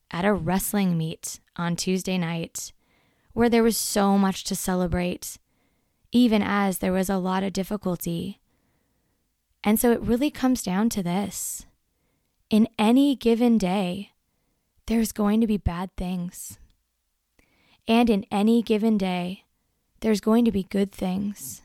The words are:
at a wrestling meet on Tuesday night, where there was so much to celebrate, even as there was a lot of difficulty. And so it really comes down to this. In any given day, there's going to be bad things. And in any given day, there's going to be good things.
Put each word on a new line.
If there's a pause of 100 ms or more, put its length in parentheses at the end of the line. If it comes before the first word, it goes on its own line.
(120)
at
a
wrestling
meet (160)
on
Tuesday
night, (580)
where
there
was
so
much
to
celebrate, (760)
even
as
there
was
a
lot
of
difficulty. (1200)
And
so
it
really
comes
down
to
this. (840)
In (100)
any
given
day, (760)
there's
going
to
be
bad
things. (1300)
And
in
any
given
day, (560)
there's
going
to
be
good
things.